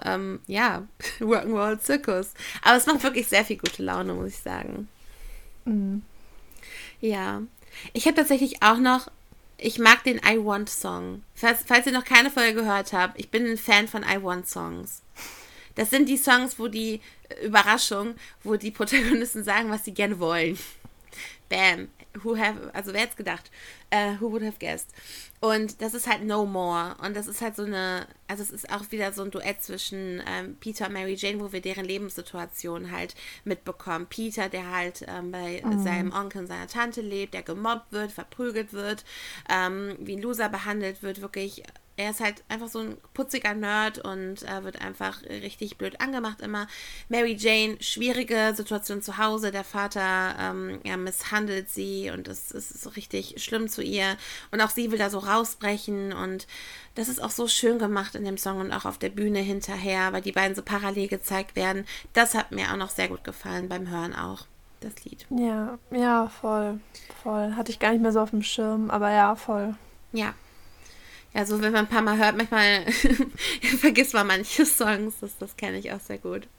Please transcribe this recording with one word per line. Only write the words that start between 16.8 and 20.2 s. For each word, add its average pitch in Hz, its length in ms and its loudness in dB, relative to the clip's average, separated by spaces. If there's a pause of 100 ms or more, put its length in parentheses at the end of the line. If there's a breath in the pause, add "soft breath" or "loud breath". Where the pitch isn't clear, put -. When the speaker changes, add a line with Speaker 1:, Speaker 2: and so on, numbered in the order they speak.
Speaker 1:
äh, - 160 -8
Überraschung, 208 720 6 (280 loud breath)
wo 208 140 2
die 208 140 -2
Protagonisten 233 720 2
sagen, 214 240 2
was 214 160 -2
sie 202 80 -8
gerne 202 260 0
wollen. 165 380 2 (920 loud breath)